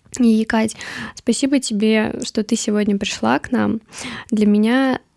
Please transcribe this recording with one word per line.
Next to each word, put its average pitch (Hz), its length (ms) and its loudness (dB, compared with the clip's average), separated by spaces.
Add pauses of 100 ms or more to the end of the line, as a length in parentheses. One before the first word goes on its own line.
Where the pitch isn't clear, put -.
(180)
И, 220 280 4
Кать, 220 300 -2 (380)
спасибо 269 440 0
тебе, 220 640 0
что - 180 -4
ты 220 140 0
сегодня 208 400 0
пришла 220 420 -2
к - 140 -6
нам. 220 280 0 (500)
Для 214 160 2
меня 233 540 2 (160)